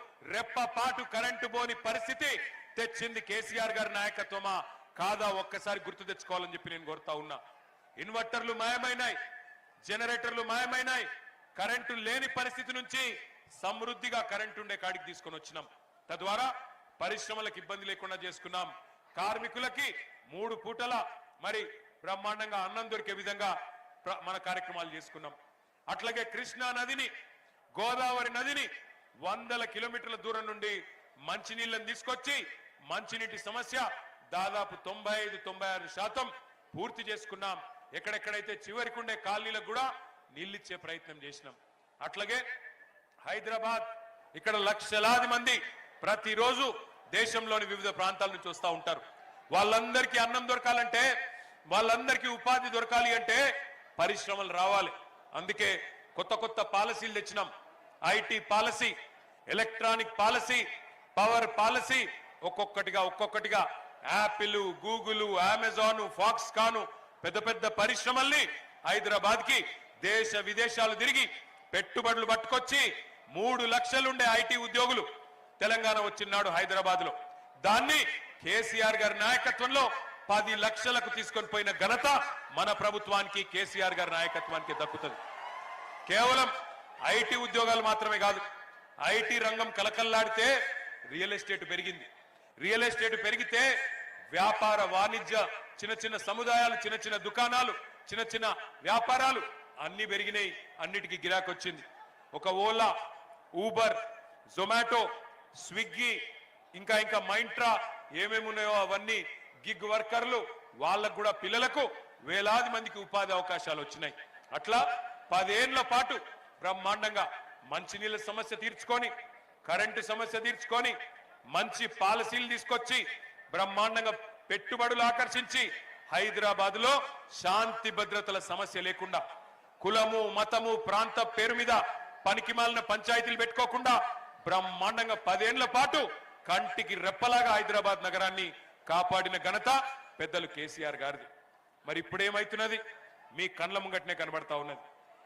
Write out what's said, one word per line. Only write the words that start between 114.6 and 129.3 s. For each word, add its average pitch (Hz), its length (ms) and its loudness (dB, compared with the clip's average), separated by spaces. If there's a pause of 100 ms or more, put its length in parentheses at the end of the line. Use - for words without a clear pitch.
పదేండ్ల 226 500 4
పాటు 247 320 2 (460)
బ్రహ్మాండంగా 190 720 0 (320)
మంచినీళ్ళ 196 520 -6
సమస్య 214 400 -6
తీర్చుకొని, 233 540 -2 (580)
కరెంటు 214 320 0
సమస్య 226 400 -2
తీర్చుకొని, 233 540 0 (520)
మంచి 214 400 -2
పాలసీలు 226 640 0
తీసుకొచ్చి, 240 580 -2 (440)
బ్రహ్మాండంగా 214 600 2 (400)
పెట్టుబడులు 240 520 0
ఆకర్షించి, 240 720 0 (400)
హైదరాబాద్ 196 640 2
లో 254 260 4 (400)
శాంతి 220 480 2
భద్రతల 202 480 -2
సమస్య 180 420 -6
లేకుండా, 185 380 -2 (640)